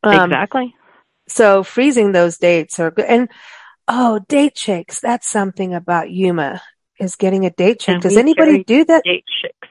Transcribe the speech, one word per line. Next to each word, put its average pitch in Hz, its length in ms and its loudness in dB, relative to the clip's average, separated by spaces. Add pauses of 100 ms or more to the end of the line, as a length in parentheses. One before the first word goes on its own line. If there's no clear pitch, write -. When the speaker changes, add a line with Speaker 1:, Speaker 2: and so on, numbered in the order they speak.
Speaker 1:
Um, 196 280 4
Speaker 2:
Exactly. 214 440 -4 (540)
Speaker 1:
so 196 340 4
freezing 240 500 0
those 175 260 0
dates 175 400 0
are 165 120 -2
good. - 160 -4
And, 240 220 0 (600)
oh, 226 400 0
date 285 300 0
shakes. - 420 -8
That's - 280 -6
something 190 460 -4
about 175 360 -4
Yuma, 175 520 -4 (360)
is 190 180 -8
getting 190 300 -2
a 175 40 -2
date 214 320 -2
shake. 180 120 -2
Speaker 2:
And 175 80 -6
Speaker 1:
Does 190 140 0
Speaker 2:
we 220 40 6
Speaker 1:
anybody 311 320 4
Speaker 2:
carry 202 120 2
Speaker 1:
do 277 220 2
that? 320 180 2
Speaker 2:
date - 200 -4 (180)
shakes. - 280 -16